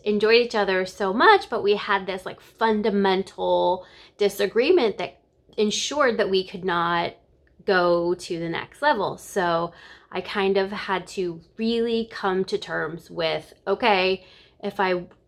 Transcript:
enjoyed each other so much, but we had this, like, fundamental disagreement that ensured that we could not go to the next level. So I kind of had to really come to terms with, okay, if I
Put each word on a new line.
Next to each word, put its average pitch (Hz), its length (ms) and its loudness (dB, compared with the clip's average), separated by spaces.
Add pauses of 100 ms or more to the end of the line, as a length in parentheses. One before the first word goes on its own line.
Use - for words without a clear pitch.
enjoyed 214 360 4
each 233 140 -2
other 190 300 2
so 185 280 -4
much, 370 360 6
but 233 120 -4
we 202 140 2
had 196 320 -2
this, 190 180 -8
like, - 160 -12
fundamental 190 1400 0 (320)
disagreement 208 800 2
that - 240 -8 (360)
ensured 220 600 0
that 208 120 0
we 190 180 0
could 180 180 -10
not 170 480 -2 (520)
go 175 480 2
to 175 260 -8
the 170 100 -6
next - 320 -8
level. 202 360 0
So 170 560 -2 (380)
I 185 100 -8
kind 196 360 0
of 190 140 0
had 190 360 -6
to 175 340 -6 (160)
really 226 540 -2
come 190 340 -2
to 196 120 -4
terms 165 520 -8
with, 160 440 -4 (120)
okay, 190 600 0 (360)
if 202 180 -6
I 180 260 0 (220)